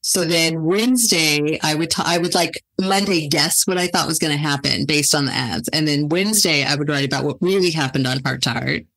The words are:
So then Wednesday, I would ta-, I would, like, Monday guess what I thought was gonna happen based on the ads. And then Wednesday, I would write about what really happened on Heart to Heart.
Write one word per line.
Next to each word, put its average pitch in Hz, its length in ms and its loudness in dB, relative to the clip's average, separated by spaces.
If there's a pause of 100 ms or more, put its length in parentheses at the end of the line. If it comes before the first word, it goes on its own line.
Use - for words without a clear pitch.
So - 220 0
then 165 380 2
Wednesday, 170 960 2
I 151 140 0
would 160 160 -2
ta-, - 160 -2
I 175 120 2
would, 170 180 -2
like, 170 260 0 (180)
Monday 190 460 0
guess 147 400 2
what 185 120 0
I 180 100 0
thought 175 180 0
was 160 140 -2
gonna 156 160 0
happen 143 480 -2
based 147 280 2
on 147 120 2
the 131 80 -2
ads. 113 380 -4
And 156 180 0
then 147 200 0
Wednesday, 180 560 2
I 139 120 0
would 143 120 -2
write 139 160 0
about 135 200 -4
what 143 160 -4
really 180 320 2
happened 135 340 -2
on 131 180 -2
Heart 131 180 -4
to - 80 0
Heart. 123 320 -4 (140)